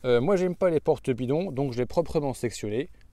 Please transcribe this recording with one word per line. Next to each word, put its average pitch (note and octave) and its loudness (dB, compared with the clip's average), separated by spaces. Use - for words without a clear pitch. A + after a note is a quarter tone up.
Euh, A#2+ 4
moi F#3 4
j'aime F3+ 0
pas F#3 2
les D3+ 2
porte-bidons, C#3 0
donc C3 -2
je A2+ -4
l'ai B2 0
proprement D3+ -2
sectionné, A#2 -4